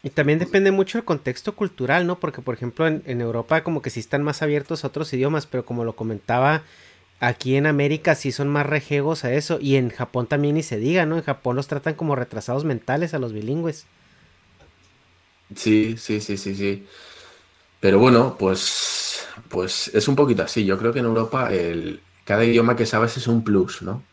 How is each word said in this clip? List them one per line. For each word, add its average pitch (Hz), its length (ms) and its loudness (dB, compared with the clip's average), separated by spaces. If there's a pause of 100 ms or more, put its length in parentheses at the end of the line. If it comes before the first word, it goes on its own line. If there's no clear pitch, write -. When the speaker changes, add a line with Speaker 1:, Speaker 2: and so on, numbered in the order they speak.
Speaker 1:
Y 139 80 -8
también 151 260 2
depende 196 340 2
mucho 196 280 0
el - 60 -6
contexto 151 500 -4
cultural, 170 500 0
¿no? 175 140 -2
Porque, 147 220 -6
por 123 140 -6
ejemplo, 123 320 -4
en, 156 180 -2
en 120 160 -6
Europa 117 420 -2
como 160 180 -2
que 135 80 -6
sí 120 120 -8
están 143 200 -2
más 147 200 -2
abiertos 147 420 -2
a - 40 -6
otros 151 260 -6
idiomas, 143 340 0
pero 123 180 -4
como 120 200 -6
lo 113 100 -6
comentaba, 123 680 0 (560)
aquí 123 380 0
en 143 100 2
América 147 480 2
sí 131 180 -4
son 143 160 -2
más 143 180 2
rejegos 147 580 -2
a 120 80 0
eso, 151 280 -2
y 135 160 2
en 123 120 2
Japón 120 380 -4
también 147 280 0
ni 160 80 0
se 117 140 -6
diga, 160 280 2
¿no? 160 120 -2
En 160 60 -4
Japón 127 320 -2
los 139 120 -4
tratan 151 280 -4
como 156 200 -2
retrasados 123 500 -4
mentales 151 480 -2
a 147 60 -4
los 117 140 -6
bilingües. 151 560 -6 (1700)
Speaker 2:
Sí, 110 420 2
sí, 107 240 -6
sí, 101 160 -6
sí, 98 180 -8
sí. 98 320 -4 (920)
Pero 98 200 6
bueno, 123 380 6
pues, - 920 -2 (220)
pues - 440 -4
es 107 140 4
un 139 80 4
poquito 123 280 4
así. 107 220 0
Yo 95 120 2
creo 113 160 0
que 135 60 -2
en 120 60 0
Europa 113 480 0
el, 85 540 -4 (160)
cada 107 220 2
idioma 117 300 4
que 117 100 0
sabes 113 320 0
es 120 100 -4
un 117 160 2
plus, 98 380 2
¿no? 104 320 -10